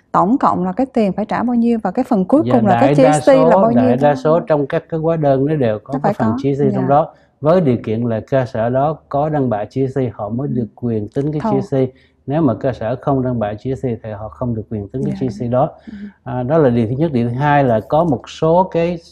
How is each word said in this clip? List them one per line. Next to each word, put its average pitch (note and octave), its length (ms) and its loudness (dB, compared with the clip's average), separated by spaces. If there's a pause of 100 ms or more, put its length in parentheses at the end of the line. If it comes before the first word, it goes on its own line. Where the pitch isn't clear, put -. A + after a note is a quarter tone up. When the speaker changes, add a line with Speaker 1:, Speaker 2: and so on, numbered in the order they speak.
(120)
Speaker 1:
tổng F#3+ 260 2
cộng F3+ 260 0
là F#3 80 -2
cái F3 140 -2
tiền G3+ 260 0
phải G3+ 120 -4
trả - 180 -4
bao A#3+ 120 -2
nhiêu A#3 280 0
và F#3 80 -2
cái B3+ 180 -2
phần F#3+ 160 2
cuối C#4 220 4
Speaker 2:
Dạ, B3 80 0
Speaker 1:
cùng A3+ 120 2
là - 140 4
cái C#3 140 4
Speaker 2:
đại - 100 6
đa D4+ 140 4
Speaker 1:
G - 40 -2
S - 40 -2
T - 20 8
là C4+ 220 6
Speaker 2:
số, G3 120 4
Speaker 1:
bao A#3 80 2
nhiêu B2+ 180 2
Speaker 2:
đại B2 80 2
đa C#3+ 140 2
Speaker 1:
đó? D3 40 2
Speaker 2:
số D#3 260 2
trong D3 260 0
các D#3+ 220 -4
cái D#3+ 120 -4
hóa E3 160 0
đơn C#3 300 2
nó D#3 80 -2
đều A2+ 300 0
có C3+ 100 -10
Speaker 1:
Nó C#3 80 -6
Speaker 2:
cái G3+ 100 2
Speaker 1:
phải B2 140 -2
Speaker 2:
phần A2 100 0
Speaker 1:
có, - 60 -8
Speaker 2:
G G#3 140 0
S C3+ 40 -4
T D3 140 2
trong C3 80 -2
Speaker 1:
dạ. C3 60 -2
Speaker 2:
đó, D3 260 2 (260)
với E3 200 4
điều C3 160 2
kiện A2+ 260 -4
là A2+ 180 -2
cơ C3+ 240 -2
sở A#2 240 -2
đó C#3 300 -2 (100)
có C#3+ 200 -2
đăng C#3+ 220 -2
bạ G#2 140 -2
G A#2 140 -8 (160)
S - 40 -2
T - 20 0 (120)
họ G#2 160 -10
mới B2+ 200 -6
Speaker 1:
Ừ. C3+ 60 -6
Speaker 2:
được B2 200 -4
quyền A2 340 -4
tính C#3+ 240 -4
cái D3+ 80 -4
Speaker 1:
Thầu. G#3+ 140 -2
Speaker 2:
G C3+ 80 0
S C3+ 120 -6
T. - 20 0 (500)
Nếu B2+ 160 -2
mà A#2 120 2
cơ B2+ 180 -4
sở A#2+ 240 -6
không C3+ 260 -2
đăng B2 160 -2
bạ G#2 140 -4
G G#2+ 160 -10 (100)
S - 40 -8
T C3+ 40 -4 (160)
thì A2 80 -12
họ G#2+ 180 -10
không A#2+ 260 -6
được A2 160 -6
quyền G#2 180 -6
tính C3+ 160 -8
cái C3+ 160 -4
Speaker 1:
Dạ. C3 60 -2
Speaker 2:
G A#2 40 -4
S G#2 120 -10
T A#2+ 80 -4
đó. C3 200 2 (160)
Speaker 1:
Ừ. - 60 -16 (320)
Speaker 2:
À, B2+ 180 -6
đó D3 160 2
là C#3 120 6
điều A#2 160 2
thứ A2 60 -4
nhất. C#3+ 200 -2
Điều A#2+ 160 0
thứ A#2+ 60 -4
hai C#3+ 300 2
là A2+ 240 2
có D#3 160 2
một C3+ 240 -2
số E3 440 2
cái, E3+ 260 -2 (140)